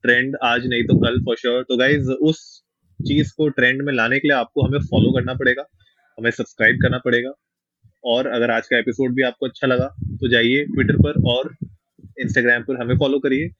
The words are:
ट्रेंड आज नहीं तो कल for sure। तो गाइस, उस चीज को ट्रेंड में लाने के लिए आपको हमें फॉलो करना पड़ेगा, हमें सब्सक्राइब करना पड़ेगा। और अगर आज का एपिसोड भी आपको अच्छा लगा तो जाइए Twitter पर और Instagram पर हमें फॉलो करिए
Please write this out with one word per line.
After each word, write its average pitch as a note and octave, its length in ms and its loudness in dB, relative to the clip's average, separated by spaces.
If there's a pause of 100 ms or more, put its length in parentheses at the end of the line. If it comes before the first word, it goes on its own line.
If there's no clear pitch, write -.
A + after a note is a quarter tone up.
ट्रेंड B2+ 420 0
आज B2 220 0
नहीं A#2+ 160 -2
तो A2+ 160 4
कल A#2 220 0
for B2 200 -2
sure। B2 280 -2
तो B2 80 0
गाइस, C3+ 320 2 (120)
उस - 420 -2 (380)
चीज - 300 0
को D#3 180 -2
ट्रेंड C3 340 0
में C#3+ 100 -2
लाने A#2+ 260 0
के D3 100 -2
लिए C#3 80 4
आपको B2+ 300 -2
हमें C#3 140 -2
फॉलो A#2+ 360 2
करना B2+ 180 -2
पड़ेगा, C3 300 0 (540)
हमें A#2 120 0
सब्सक्राइब A2+ 520 0
करना B2 220 0
पड़ेगा। B2 280 0 (720)
और B2 220 0
अगर A#2+ 240 0
आज A2+ 160 -2
का B2 120 0
एपिसोड B2 360 -2
भी C3 80 0
आपको B2+ 240 -2
अच्छा C3 200 -6
लगा B2+ 200 0 (340)
तो C3 80 -2
जाइए A#2+ 380 2
Twitter - 380 0
पर D3 180 0 (100)
और C3 220 -4 (680)
Instagram A#2+ 440 0
पर B2+ 140 -4
हमें A#2+ 160 0
फॉलो C#3 200 2
करिए C#3 420 -2